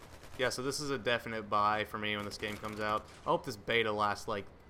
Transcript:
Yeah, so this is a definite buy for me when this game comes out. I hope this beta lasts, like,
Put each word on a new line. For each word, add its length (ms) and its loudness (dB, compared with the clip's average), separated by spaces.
Yeah, 120 4
so 120 -4
this 180 -2
is 100 -4
a 80 0
definite 500 0
buy 360 4
for 140 -8
me 180 0
when 80 -2
this 140 -6
game 180 -4
comes 240 -6
out. 260 2
I 40 2
hope 140 2
this 120 -6
beta 340 2
lasts, 380 2
like, 160 -2